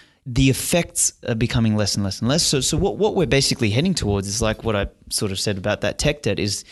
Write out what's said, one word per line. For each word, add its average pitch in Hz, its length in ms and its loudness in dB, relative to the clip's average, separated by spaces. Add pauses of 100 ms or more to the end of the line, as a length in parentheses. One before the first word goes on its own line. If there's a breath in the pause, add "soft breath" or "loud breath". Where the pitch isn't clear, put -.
(260 loud breath)
the 131 240 4
effects - 600 0 (160)
are 120 80 0
becoming 110 400 2
less 104 200 0
and 104 100 0
less 95 160 -4
and 113 80 0
less. 156 140 2
So, 139 180 0
so 156 160 0
what, 185 200 0
what 196 180 2
we're 170 120 2
basically 120 420 2
heading 151 240 2
towards 101 360 0
is 104 120 -2
like 110 220 0
what 110 140 0
I 98 100 0 (220)
sort 104 240 -2
of 95 60 -6
said 101 180 -2
about 98 240 -2
that - 180 -2
tech 147 220 0
debt 98 180 -2
is 104 320 -2